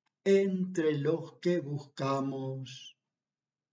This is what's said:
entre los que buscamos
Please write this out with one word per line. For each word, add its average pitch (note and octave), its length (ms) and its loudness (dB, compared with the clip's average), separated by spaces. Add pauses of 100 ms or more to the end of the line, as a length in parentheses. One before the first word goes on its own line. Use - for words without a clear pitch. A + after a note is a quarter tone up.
(240)
entre F#3 720 2
los D3+ 380 0
que F3 260 0
buscamos C3+ 1400 -4 (760)